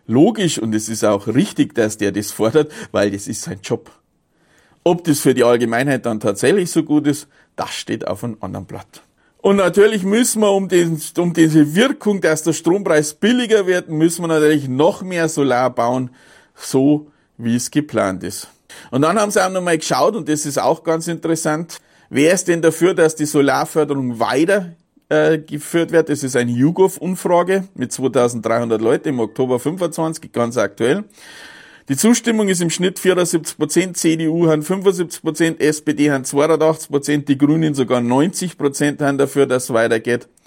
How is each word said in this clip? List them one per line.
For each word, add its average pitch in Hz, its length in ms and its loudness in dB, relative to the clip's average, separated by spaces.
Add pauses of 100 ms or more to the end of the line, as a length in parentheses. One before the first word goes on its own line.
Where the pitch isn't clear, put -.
logisch 180 540 2
und 110 160 -2
es 107 140 -4
ist 113 160 -4
auch 101 220 0
richtig, 139 460 0
dass 107 240 -2
der 101 140 -2
das 104 200 -6
fordert, 147 400 0 (200)
weil 104 180 0
das 98 180 -8
ist 110 140 -10
sein 104 220 -12
Job. - 260 -6 (920)
Ob 175 220 2
das 147 160 2
für 135 120 4
die 120 120 4
Allgemeinheit 120 600 2
dann 110 140 -2
tatsächlich 143 500 0
so 160 140 0
gut 147 240 0
ist, 143 220 -4 (260)
das - 160 -8
steht - 340 -8
auf - 180 -8
einem 113 180 -8
anderen 98 240 -10
Blatt. - 360 -18 (400)
Und 196 140 4
natürlich 196 480 4
müssen 220 380 0
wir, 208 100 4
um 196 160 0
den, 170 340 2 (160)
um 175 160 0
diese 156 400 4
Wirkung, 208 460 0
dass 156 240 0
der 165 100 0
Strompreis 170 600 0
billiger 220 540 2
wird, 180 220 0
müssen 165 340 0
wir 165 40 -4
natürlich 151 400 2
noch 147 340 0
mehr 175 280 -2
Solar 127 400 0
bauen, 123 400 -2 (460)
so 147 520 0 (300)
wie 117 180 -2
es - 160 -4
geplant 101 520 -2
ist. - 260 -12 (420)
Und 131 100 0
dann 170 160 2
haben 208 140 0
sie 202 120 2
auch 185 60 -2
nochmal 180 280 -2
geschaut, 160 380 0
und 156 120 -8
das 151 180 -2
ist 143 120 -6
auch 131 260 0
ganz 165 240 -4
interessant, 165 680 -4 (320)
wer 147 240 4
ist 180 160 -4
denn 170 120 0
dafür, 165 320 2
dass 160 220 2
die 151 100 -4
Solarförderung 139 960 0
weiter, 170 560 0 (320)
äh, 156 320 2
geführt 151 540 -4
wird? 160 160 4
Das 147 140 -2
ist 131 120 -4
eine 120 160 0
YouGov-Umfrage 175 1120 0 (120)
mit 123 180 -6
zweitausenddreihundert 117 880 0
Leute 143 260 0
im 127 140 -2
Oktober 127 380 -2
fünfundzwanzig, 165 760 -6
ganz 120 240 -2
aktuell. 120 480 0 (840)
Die 135 100 -4
Zustimmung 220 520 2
ist 180 120 -2
im 170 80 0
Schnitt 180 300 -4
vierundsiebzig 175 580 0
Prozent, 175 400 -2
C 165 180 0
D 160 120 -2
U 165 200 2
haben 156 140 2
fünfundsiebzig 185 600 -2
Prozent, 160 360 -2
S 151 220 0
P 147 140 -2
D 147 160 2
haben 135 120 -2
zweiundachtzig 156 680 0
Prozent, 143 380 -2
die 135 120 2
Grünen 151 340 2
sogar 127 260 0
neunzig 143 600 -2
Prozent 143 420 -2
haben 139 160 -2
dafür, 135 300 0
dass 123 160 -2
es 127 100 -8
weitergeht. 120 540 0 (200)